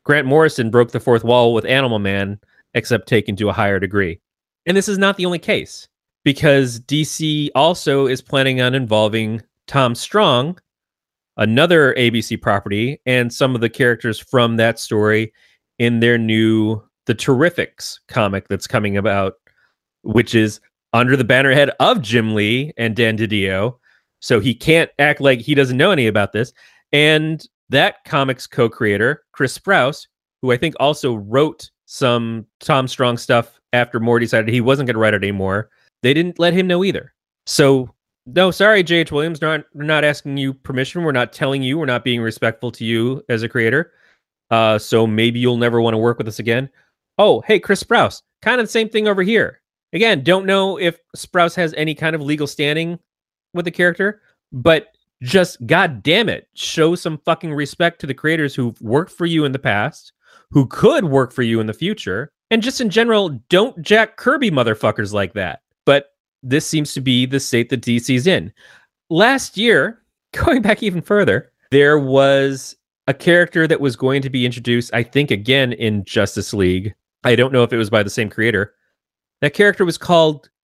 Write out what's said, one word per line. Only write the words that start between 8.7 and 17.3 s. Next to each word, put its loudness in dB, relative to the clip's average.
involving 0
Tom 0
Strong, 0
another 4
A 2
B 0
C -8
property, -4
and 0
some -2
of -4
the 0
characters 0
from 0
that 0
story 0
in 0
their 4
new 0
The -2
Terrifics -2